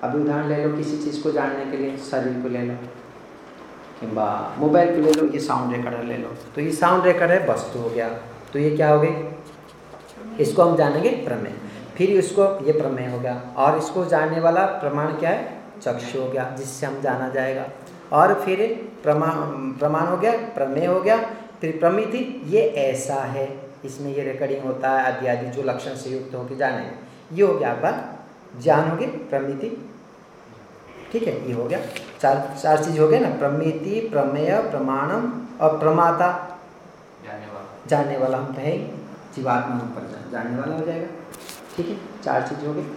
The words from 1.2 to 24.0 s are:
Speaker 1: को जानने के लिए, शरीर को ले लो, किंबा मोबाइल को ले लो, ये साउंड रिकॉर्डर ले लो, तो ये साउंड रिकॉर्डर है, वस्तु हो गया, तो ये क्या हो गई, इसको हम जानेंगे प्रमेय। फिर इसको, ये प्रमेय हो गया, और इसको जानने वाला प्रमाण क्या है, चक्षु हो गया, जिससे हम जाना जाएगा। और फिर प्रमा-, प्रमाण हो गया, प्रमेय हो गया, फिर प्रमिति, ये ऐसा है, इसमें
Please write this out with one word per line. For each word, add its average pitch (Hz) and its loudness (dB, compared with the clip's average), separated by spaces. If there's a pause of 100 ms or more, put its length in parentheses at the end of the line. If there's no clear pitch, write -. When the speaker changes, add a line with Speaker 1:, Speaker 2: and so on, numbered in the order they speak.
Speaker 1:
को 156 2
जानने 135 -2
के 139 -4
लिए, 135 -4
शरीर 123 -4
को 123 -4
ले 123 -2
लो, 120 -2 (1300)
किंबा 107 -2
मोबाइल 170 6
को 160 2
ले 156 6
लो, 151 4
ये 143 -2
साउंड 123 0
रिकॉर्डर 120 -4
ले 120 -6
लो, 117 -6 (280)
तो 147 -4
ये 156 0
साउंड 180 4
रिकॉर्डर 175 6
है, 170 0
वस्तु - 0
हो 117 -2
गया, 117 0 (440)
तो 143 0
ये 151 4
क्या 151 4
हो 151 8
गई, - 0 (1080)
इसको 151 6
हम 170 6
जानेंगे 151 4
प्रमेय। 110 -4 (440)
फिर 185 4
इसको, 196 4
ये 151 2
प्रमेय 131 0
हो 123 -4
गया, 123 -4 (160)
और 143 4
इसको 175 -2
जानने 160 2
वाला 170 4
प्रमाण 147 -2
क्या 160 0
है, 220 -4 (220)
चक्षु 120 -4
हो 131 -4
गया, 131 -4
जिससे 135 -8
हम 135 -6
जाना 127 -2
जाएगा। 131 -2 (480)
और 175 8
फिर 196 0 (140)
प्रमा-, 147 0
प्रमाण 156 2
हो 180 0
गया, 208 2
प्रमेय 147 -2
हो 180 4
गया, 208 4 (440)
फिर 160 -2
प्रमिति, 214 0
ये 185 4
ऐसा 143 0
है, 135 -4 (160)
इसमें 139 -6